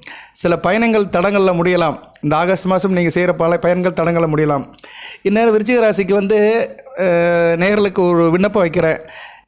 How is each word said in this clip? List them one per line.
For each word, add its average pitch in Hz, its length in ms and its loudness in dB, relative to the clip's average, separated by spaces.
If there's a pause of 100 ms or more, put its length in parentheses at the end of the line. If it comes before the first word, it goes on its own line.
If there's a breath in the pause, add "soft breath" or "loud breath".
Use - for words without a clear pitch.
(320 loud breath)
சில 170 240 -2
பயணங்கள் 214 480 0
தடங்கள்ல 190 500 0
முடியலாம். 170 440 0 (220)
இந்த 151 160 0
ஆகஸ்ட் 175 280 0
மாசம் 190 280 0
நீங்க 175 280 0
செய்யற 175 120 0
பல 170 260 0
பயணங்கள் 180 340 0
தடங்கள்ல 170 360 0
முடியலாம். 147 360 0 (580 loud breath)
இந்நேரம் 214 340 2
விருச்சிக 233 240 0
ராசிக்கு 202 320 0
வந்து, 202 260 2 (600)
அஹ், 170 580 2
நேயர்களுக்கு 202 420 0
ஒரு 170 320 2
விண்ணப்பம் 196 320 0
வைக்கிறேன். 165 380 0 (480 loud breath)